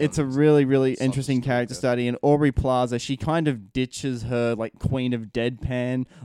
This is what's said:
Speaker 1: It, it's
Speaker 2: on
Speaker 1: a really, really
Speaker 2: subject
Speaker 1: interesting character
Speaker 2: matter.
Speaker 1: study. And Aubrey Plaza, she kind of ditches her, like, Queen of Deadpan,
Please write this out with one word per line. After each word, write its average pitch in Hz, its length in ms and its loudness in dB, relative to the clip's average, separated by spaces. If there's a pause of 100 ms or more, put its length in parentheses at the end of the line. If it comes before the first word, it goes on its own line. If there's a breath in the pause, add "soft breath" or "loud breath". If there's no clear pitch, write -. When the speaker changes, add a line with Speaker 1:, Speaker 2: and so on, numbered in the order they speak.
Speaker 1:
It, - 20 -6
it's 151 160 0
Speaker 2:
on 151 60 2
Speaker 1:
a 135 40 -4
really, 147 360 6
really 131 320 2
Speaker 2:
subject - 80 -2
Speaker 1:
interesting 131 380 0
character 123 320 -2
Speaker 2:
matter. - 40 -10
Speaker 1:
study. 123 300 0
And 123 120 -4
Aubrey 147 300 4
Plaza, 127 480 0
she 135 180 -6
kind 160 300 -2
of 110 260 -4
ditches 127 520 -4
her, 120 320 -2
like, 113 240 -8
Queen 127 320 -2
of 113 140 -4
Deadpan, 123 800 -4 (180 loud breath)